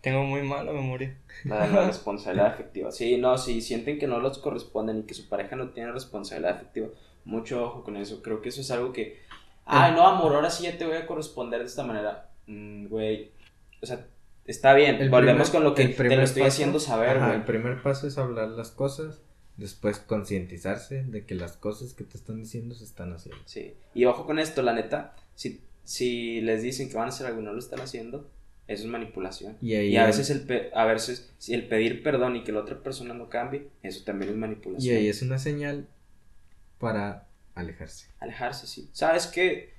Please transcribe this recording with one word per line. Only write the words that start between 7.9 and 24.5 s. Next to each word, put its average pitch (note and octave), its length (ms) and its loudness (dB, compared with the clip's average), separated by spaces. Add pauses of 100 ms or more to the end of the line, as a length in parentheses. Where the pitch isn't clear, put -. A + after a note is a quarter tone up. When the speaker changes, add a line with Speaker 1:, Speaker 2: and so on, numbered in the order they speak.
Speaker 2:
eso. G2+ 240 -10
Creo A2 200 -6
que B2 80 -8
eso C3+ 120 -10
es C3 100 -6
algo B2 220 -2
que, - 260 -8 (460)
Speaker 3:
Ah. E3 200 6
Speaker 2:
"Ay, E3 100 8
no, F3 120 10
amor, E3 260 6
ahora D3+ 160 4
sí E3+ 140 -4
ya E3+ 140 -6
te E3+ 80 -4
voy D#3+ 120 -2
a - 80 -6
corresponder A#2+ 540 -6
de B2 80 -6
esta C3+ 160 -8
manera". G#2+ 480 -6 (160)
Mm, G#2 400 -12
güey, G#2+ 440 -2 (500)
o A2+ 40 -10
sea, B2 220 -10 (380)
está C3+ 280 8
bien, C#3+ 220 8
Speaker 3:
El C3+ 160 2
Speaker 2:
volvemos C#3+ 380 8
Speaker 3:
primer, - 20 0
Speaker 2:
con D#3+ 180 6
lo - 60 2
que C#3 80 6
Speaker 3:
el A#2+ 60 6
Speaker 2:
te - 40 -2
lo - 40 -6 (120)
Speaker 3:
primer C3 120 8
Speaker 2:
estoy C3 220 4
Speaker 3:
paso, C3+ 100 6
Speaker 2:
haciendo D3 260 2
saber, B2 380 2
Speaker 3:
ajá, B2 100 4
Speaker 2:
güey. A2+ 100 2
Speaker 3:
el G#2+ 80 -4
primer A#2+ 380 -2
paso C#3 240 0
es C3+ 100 -6
hablar A#2 320 -2
las A2+ 220 -10
cosas, D#3 500 -4 (360)
después G2+ 420 -4
concientizarse G2 1040 -6
de G#2+ 240 -8
que G2 80 -8
las F2 220 -8
cosas A2+ 360 -8
que - 100 -14
te - 140 -18
están A2 240 -12
diciendo A#2 320 -10
se A2+ 120 -18
están F2+ 280 -12
haciendo. - 320 -16
Speaker 2:
Sí, - 300 -14 (180)
y A#2+ 120 6
ojo B2 200 4
con D#3 140 0
esto, D3+ 240 0